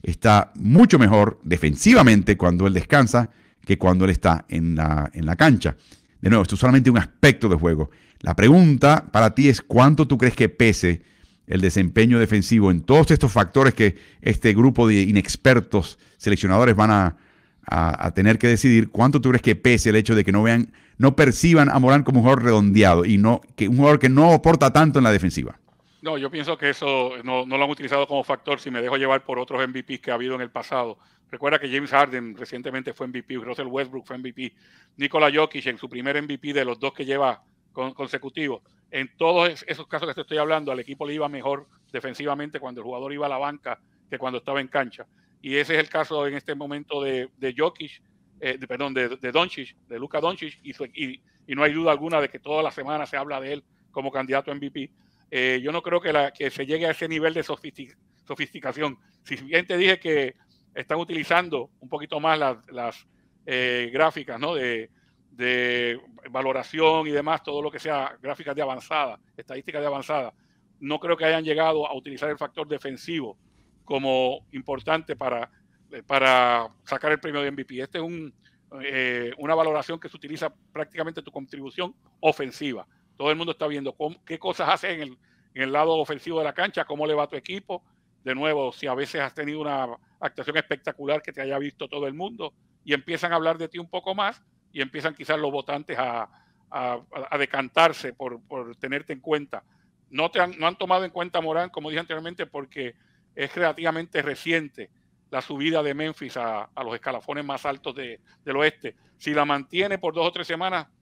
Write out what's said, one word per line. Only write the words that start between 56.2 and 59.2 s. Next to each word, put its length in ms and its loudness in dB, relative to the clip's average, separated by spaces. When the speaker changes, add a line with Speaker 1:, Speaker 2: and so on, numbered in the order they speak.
Speaker 2:
que 200 -8
se 140 -10
llegue 220 -4
a 60 -2
ese 140 -8
nivel 280 -4
de 100 -6
sofistic-, 500 -14
sofisticación. 720 -10